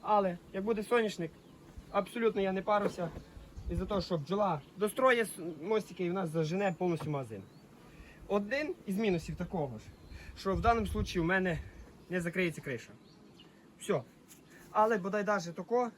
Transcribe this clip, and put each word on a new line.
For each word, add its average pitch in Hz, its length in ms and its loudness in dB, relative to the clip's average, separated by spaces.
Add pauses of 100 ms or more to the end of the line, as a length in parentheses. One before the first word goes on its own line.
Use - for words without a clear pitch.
Але, 196 360 4 (140)
як 190 120 -4
буде 214 180 0
соняшник, 202 480 0 (600)
абсолютно 202 500 0
я 190 120 2
не 190 100 -2
паруся. 196 460 2 (640)
Із-за 180 160 0
того, 196 140 0
що 170 180 -2
бджола 175 420 0 (160)
достроє 233 460 4
с-, 165 200 -6 (200)
мостики 196 420 0
і 175 60 0
в - 20 0
нас 185 180 -2
зажене 165 480 0
повністю 160 320 0
магазин. 113 320 -6 (840)
Один 262 480 0 (120)
із 190 100 0
мінусів 180 400 0
такого 147 420 -4
ж, 107 60 -14 (540)
що - 160 0
в 170 60 2
даному 226 260 4
случаї 180 360 -2
у 160 40 2
мене 185 320 2 (520)
не 180 100 0
закриється 170 400 -2
криша. 131 300 -8 (920)
Все. 160 200 0 (680)
Але 220 280 4
бодай 196 260 0
даже 180 280 0
тако 233 440 0